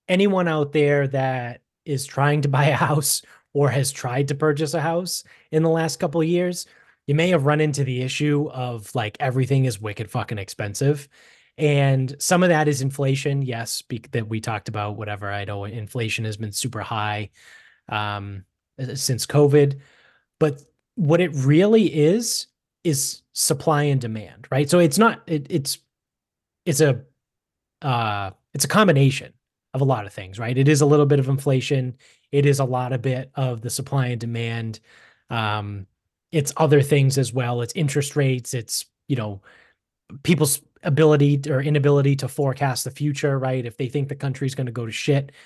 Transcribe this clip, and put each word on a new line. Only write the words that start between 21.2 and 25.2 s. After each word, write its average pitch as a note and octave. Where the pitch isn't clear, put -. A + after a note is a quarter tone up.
it F3
really E3+
is, E3+
is -
supply D3
and C#3
demand, A2
right? C#3+
So F3+
it's F3
not, A3